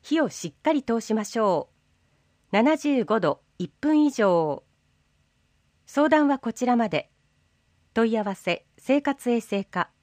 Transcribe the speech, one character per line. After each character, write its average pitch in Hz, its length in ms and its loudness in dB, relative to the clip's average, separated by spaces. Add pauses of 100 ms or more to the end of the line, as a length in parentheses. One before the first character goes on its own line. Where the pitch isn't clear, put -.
火 320 220 -2
を 214 80 -2
し - 180 -12
っ - 140 -18
か 311 100 0
り 285 100 0
通 233 180 -2
し 226 120 -6
ま 220 120 -2
し - 140 -6
ょ 190 320 0
う。 - 40 -20 (760)
七 254 280 2
十 277 260 0
五 220 160 0
度、 156 220 0 (160)
一 175 100 -8
分 302 360 2
以 294 60 2
上。 170 540 0 (1200)
相 294 220 0
談 302 200 4
は 277 100 0
こ 233 140 -6
ち - 120 -6
ら 247 120 2
ま 226 120 0
で。 156 220 -4 (800)
問 226 180 2
い 226 80 0
合 214 40 -2
わ 196 120 -4
せ、 - 300 -6 (140)
生 277 240 0
活 277 280 -4
衛 233 100 0
生 196 240 -6
課。 - 260 -6 (120)